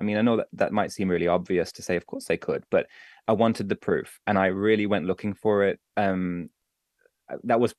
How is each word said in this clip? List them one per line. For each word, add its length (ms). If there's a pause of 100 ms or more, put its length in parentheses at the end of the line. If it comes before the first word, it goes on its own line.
I 40
mean, 120
I 60
know 140
that 180
that 180
might 200
seem 160
really 200
obvious 440
to 100
say, 140
"Of 100
course 200
they 100
could," 340
but 160 (420)
I 40
wanted 360
the 80
proof. 500
And 120
I 80
really 400
went 200
looking 280
for 300
it. 160 (160)
Um, 520 (920)
that 180
was 180